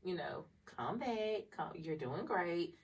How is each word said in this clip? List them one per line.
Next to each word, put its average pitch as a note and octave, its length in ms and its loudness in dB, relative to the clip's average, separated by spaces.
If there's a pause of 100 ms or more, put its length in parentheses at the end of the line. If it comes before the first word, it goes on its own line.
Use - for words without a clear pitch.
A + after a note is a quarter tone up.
you F#3 120 0
know, D3 300 -4 (200)
calm - 340 -2
back. A3 560 2
Calm, D#3 200 -2
you're D#3+ 220 -2
doing - 280 -2
great. E3+ 580 2